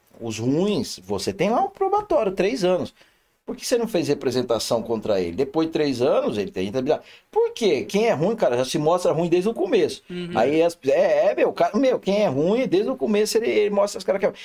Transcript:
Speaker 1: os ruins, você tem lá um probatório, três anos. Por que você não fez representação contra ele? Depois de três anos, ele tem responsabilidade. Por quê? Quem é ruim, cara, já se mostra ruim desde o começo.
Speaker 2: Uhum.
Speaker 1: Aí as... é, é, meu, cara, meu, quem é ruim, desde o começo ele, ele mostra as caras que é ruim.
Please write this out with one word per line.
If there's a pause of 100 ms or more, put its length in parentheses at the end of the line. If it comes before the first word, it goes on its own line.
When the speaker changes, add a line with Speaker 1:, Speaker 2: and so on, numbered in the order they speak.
(200)
Speaker 1:
os
ruins,
você
tem
lá
um
probatório,
três
anos. (500)
Por
que
você
não
fez
representação
contra
ele?
Depois
de
três
anos,
ele
tem
responsabilidade. (280)
Por
quê?
Quem
é
ruim,
cara,
já
se
mostra
ruim
desde
o
começo.
Speaker 2:
Uhum.
Speaker 1:
Aí
as...
é,
é,
meu,
cara,
meu,
quem
é
ruim,
desde
o
começo
ele,
ele
mostra
as
caras
que
é
ruim.